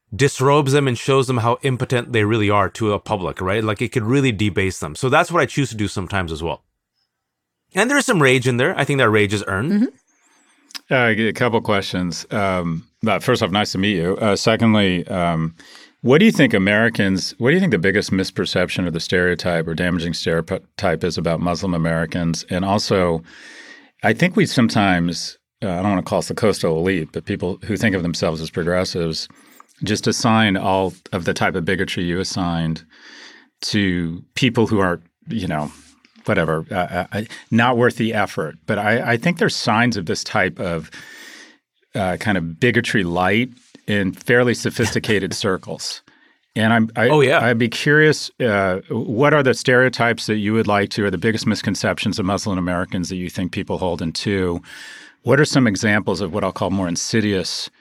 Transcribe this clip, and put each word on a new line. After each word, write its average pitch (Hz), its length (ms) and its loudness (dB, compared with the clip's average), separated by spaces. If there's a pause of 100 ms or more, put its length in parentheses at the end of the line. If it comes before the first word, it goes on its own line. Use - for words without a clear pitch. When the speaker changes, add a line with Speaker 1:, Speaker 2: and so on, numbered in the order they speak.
(140)
Speaker 1:
disrobes 135 600 2
them 143 160 2
and 120 80 -2
shows 135 300 2
them 127 100 0
how 117 240 0
impotent 127 500 -2
they 110 140 2
really 107 240 2
are 101 220 2
to 110 200 -2
a 101 80 0
public, 90 400 -4
right? 98 240 -2
Like, 107 180 -2
it 120 120 -4
could 117 100 0
really 131 300 2
debase 95 460 -2
them. 73 160 -8
So 131 120 -4
that's 156 240 2
what 170 100 2
I 143 40 2
choose 139 240 -2
to 113 80 -12
do 104 100 -2
sometimes 92 460 -4
as 78 100 -8
well. 76 200 -6 (1120)
And 214 140 2
there's 285 160 2
some 202 160 2
rage 131 260 4
in 123 100 2
there. 131 200 0
I 147 60 0
think 139 140 0
that 123 120 4
rage 104 240 4
is 104 140 -2
earned. 98 240 -2
Speaker 2:
Mm-hmm. 208 140 4 (1080)
Speaker 3:
Uh, 123 220 4 (160)
a 95 40 -4
couple 117 280 2
questions. 95 720 -2
Um, 90 560 -2 (160)
but 101 180 0
first 117 220 2
off, 95 80 0
nice 101 220 0
to - 40 -4
meet 101 200 2
you. 87 200 0
Uh, 104 180 2
secondly, 107 720 2
um, 85 480 -2 (460)
what 123 160 6
do 196 80 8
you 226 60 8
think 127 240 4
Americans, 101 800 2
what 117 140 2
do - 20 4
you 180 60 4
think 185 120 2
the 104 60 2
biggest 92 340 2
misperception 92 760 -2
or 85 40 -4
the 82 80 -4
stereotype 87 680 0
or 82 80 -4
damaging 85 400 -2
stereotype 82 880 -2
is 87 140 -2
about 82 240 -2
Muslim 87 340 -2
Americans? 82 760 -2
And 92 160 -2
also, 95 560 0 (800)
I 107 120 2
think 175 220 0
we 202 120 4
sometimes, 92 920 0 (240)
uh, 107 80 -4
I 87 140 -4
don't 104 80 0
wanna 92 100 0
call 90 180 -2
us 80 100 -6
the - 40 -6
coastal 90 460 0
elite, 85 320 0
but 82 140 -10
people 95 400 -4
who 98 120 -2
think 101 180 2
of 92 60 0
themselves 82 400 -2
as 80 80 -8
progressives, 87 800 -2 (560)
just 107 240 -2
assign 110 500 2
all 95 360 0 (200)
of 90 120 -4
the 95 100 -2
type 98 200 0
of 87 100 -4
bigotry 92 380 -2
you 87 160 -2
assigned 85 640 -4 (800)
to 87 640 -2 (120)
people 117 320 2
who 104 120 0
are, 87 220 0 (260)
you 101 200 -6
know, 76 240 -4 (540)
whatever, 80 460 0
uh, - 40 -6
uh, 90 360 -4
uh, 101 100 -6 (280)
not 117 280 2
worth 117 180 2
the 110 180 -4
effort. 95 520 -4
But 107 120 -2
I, 117 360 0
I 120 40 0
think 170 220 -2
there's 202 160 0
signs 117 420 0
of 92 80 -6
this 98 180 -4
type 95 360 -2
of, 85 320 -6 (1040)
uh, 92 220 -2
kind 98 200 -2
of 82 220 -6
bigotry 117 440 2
light 92 460 0 (380)
in 101 240 0
fairly 123 420 2
sophisticated 107 800 -2
<laughs> - 120 -6
circles. - 560 -6 (540)
And 110 180 4
I'm, 113 220 2
I, 110 140 2
Speaker 1:
Oh, 151 120 4
yeah. 135 240 4
Speaker 3:
I'd 120 120 2
be 117 120 2
curious, 151 600 2 (100)
uh, 98 500 2
what 135 440 2
are 151 100 4
the 127 100 4
stereotypes 120 760 2
that 110 100 0
you 104 160 -2
would 113 140 2
like 101 240 2
to, 107 140 -2
or 101 60 2
the 92 60 -4
biggest 110 300 -2
misconceptions 101 720 -2
of 98 60 -2
Muslim 98 340 -2
Americans 90 500 -4
that 95 60 -6
you 90 140 -6
think 90 220 -6
people 95 260 -6
hold? 87 240 -4
And 80 120 -6
two, 92 480 -2 (640)
what 123 160 4
are 151 60 6
some 135 220 2
examples 104 540 0
of 85 120 -6
what 101 100 -2
I'll 95 80 -2
call 95 180 -2
more 95 180 0
insidious, 95 840 -2 (120)